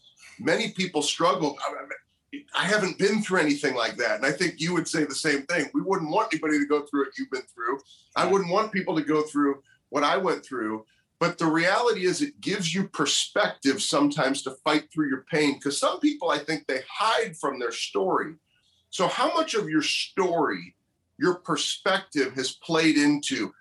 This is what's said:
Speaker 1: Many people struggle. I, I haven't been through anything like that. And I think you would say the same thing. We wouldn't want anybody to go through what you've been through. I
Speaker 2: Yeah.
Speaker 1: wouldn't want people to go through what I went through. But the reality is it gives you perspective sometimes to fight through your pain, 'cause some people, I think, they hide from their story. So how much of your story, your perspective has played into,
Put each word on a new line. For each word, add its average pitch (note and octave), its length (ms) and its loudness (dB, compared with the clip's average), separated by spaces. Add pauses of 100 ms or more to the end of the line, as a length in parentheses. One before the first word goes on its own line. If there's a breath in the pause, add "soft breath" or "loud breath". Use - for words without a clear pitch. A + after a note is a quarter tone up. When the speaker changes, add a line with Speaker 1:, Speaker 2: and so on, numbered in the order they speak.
(400 loud breath)
Speaker 1:
Many F#3 300 0
people E3 320 -2
struggle. D#3+ 560 0 (100)
I, - 720 -14 (180)
I D3 80 0
haven't F3+ 340 0
been G#3+ 240 2
through F#3 180 2
anything C#3+ 340 2
like A2+ 220 -2
that. A2+ 200 0
And A2+ 80 -4
I D3 80 2
think F3 280 -2
you E3 120 0
would D#3+ 160 -2
say D#3 160 0
the C#3 100 -6
same C#3 280 0
thing. E3 320 -2
We C#3+ 80 0
wouldn't E3+ 280 -2
want F#3+ 220 0
anybody D#3 260 0
to C#3+ 80 0
go C#3+ 200 0
through C#3+ 180 0
what C3+ 140 -14
you've C3+ 120 -8
been B2+ 120 -4 (120)
through. A#2 240 -4 (380 soft breath)
I D#3+ 80 2
Speaker 2:
Yeah. F3+ 80 2
Speaker 1:
wouldn't F#3+ 180 2
want G#3+ 220 0
people F#3 240 -2
to D3+ 80 0
go D3+ 180 2
through C#3+ 400 0 (280 soft breath)
what C#3+ 140 0
I E3 120 2
went E3+ 280 0
through. A2 420 -6 (340)
But E3+ 160 0
the E3+ 100 0
reality F#3 600 2
is F3+ 160 0
it - 180 -6
gives F3+ 340 -2
you F#3+ 140 -2
perspective - 960 0
sometimes C#3+ 600 0
to C3+ 100 -6 (120)
fight D3+ 260 2
through D3+ 180 -2
your C3 220 -4
pain, D3 300 2
'cause C#3 180 -2
some D4+ 220 0
people, C#4+ 300 0
I D3 80 2
think, D3+ 280 -6
they C3 220 -4
hide A3 480 0
from C3 240 -4
their A#2 120 -4
story. F3 640 -2 (540)
So F3+ 180 0
how C#4+ 240 0
much E3+ 220 0
of E3 160 -2
your D#3 120 2
story, C#3+ 920 -2 (440)
your F3 180 2
perspective D3+ 1000 -2
has C3 180 -4
played D#3+ 460 2
into, C#3+ 640 2